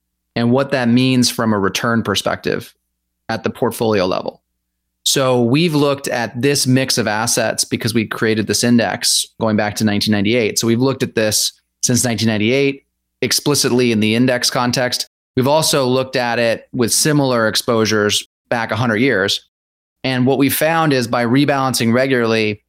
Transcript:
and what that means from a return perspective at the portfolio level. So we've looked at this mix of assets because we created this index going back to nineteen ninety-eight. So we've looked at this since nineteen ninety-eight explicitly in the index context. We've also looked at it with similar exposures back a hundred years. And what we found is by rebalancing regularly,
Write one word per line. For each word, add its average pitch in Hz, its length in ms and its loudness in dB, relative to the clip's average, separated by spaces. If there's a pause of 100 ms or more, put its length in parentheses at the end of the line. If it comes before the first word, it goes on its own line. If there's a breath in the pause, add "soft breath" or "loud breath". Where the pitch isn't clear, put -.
(360)
and 120 160 2
what 135 200 2
that 127 180 0
means 127 400 2
from 113 240 -2
a 104 60 0
return 110 440 -2
perspective - 720 -4 (540)
at 113 140 -4
the 117 60 -2
portfolio 110 560 0
level. - 360 -4 (640)
So 131 360 2
we've 151 320 2
looked 143 340 0
at 117 320 -4
this 139 280 0
mix 131 300 2
of 107 100 -2
assets 110 560 -2
because 113 300 -4
we 110 120 0
created 110 420 -2
this 104 160 -2
index 117 640 0 (140)
going 110 160 0
back 104 200 -2
to - 80 -4
nineteen 104 280 0
ninety-eight. 104 480 0
So 117 80 -2
we've 117 140 2
looked 131 220 0
at - 120 -6
this 107 380 -2 (280)
since 120 220 0
nineteen 113 240 -2
ninety-eight 131 580 0 (360)
explicitly 127 680 0
in 107 100 0
the 110 140 2
index 123 340 0
context. 123 580 -2 (280)
We've 127 120 0
also 151 380 2
looked 127 300 -2
at 120 220 0
it 117 360 0
with 117 180 0
similar 131 560 2
exposures 107 800 0 (220)
back 117 220 -2
a 110 40 -2
hundred 113 220 0
years. 104 480 0 (580)
And 127 220 0
what 131 120 2
we 135 120 4
found 160 440 0
is 123 140 0
by 120 180 0
rebalancing 131 680 0
regularly, 113 760 0